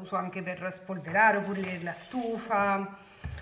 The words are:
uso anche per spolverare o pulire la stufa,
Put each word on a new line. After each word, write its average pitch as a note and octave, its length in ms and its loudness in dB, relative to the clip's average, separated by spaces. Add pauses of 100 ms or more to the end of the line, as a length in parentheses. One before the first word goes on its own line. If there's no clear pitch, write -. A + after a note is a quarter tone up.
uso - 160 -4
anche F#3 240 -2
per F3+ 320 -4
spolverare F#3+ 640 4
o G3 60 2
pulire F#3 400 -4
la F3 100 -4
stufa, G3+ 1040 0 (440)